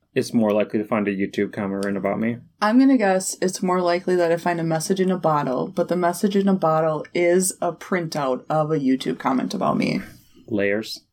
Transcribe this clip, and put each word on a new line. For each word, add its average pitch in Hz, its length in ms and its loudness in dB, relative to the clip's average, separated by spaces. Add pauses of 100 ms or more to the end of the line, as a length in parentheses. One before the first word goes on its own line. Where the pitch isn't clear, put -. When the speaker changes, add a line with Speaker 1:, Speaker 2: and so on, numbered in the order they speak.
(140)
Speaker 1:
it's 127 200 -2
more 110 160 4
likely 104 300 0
to 104 40 -4
find 104 220 0
a 101 80 -2
YouTube 98 380 -2
comment 98 320 -4
written 101 120 -4
about 98 220 -2
me. 117 200 -4 (220)
Speaker 2:
I'm 214 180 4
gonna 269 200 6
guess 190 420 0
it's 185 220 -2
more 180 180 0
likely 180 360 0
that 170 160 2
I 170 60 2
find 175 220 -2
a 165 40 -2
message 165 360 -2
in 185 100 2
a 185 80 0
bottle, 147 500 0
but 175 200 -2
the 170 80 0
message 180 400 0
in 196 120 2
a 190 60 4
bottle 156 600 0
is 175 480 2
a 170 100 -2
printout 156 800 -4
of 151 220 0
a 156 60 0
YouTube 131 400 0
comment - 360 -2
about - 220 0
me. - 240 -2 (480)
Speaker 1:
Layers. 101 520 -2 (120)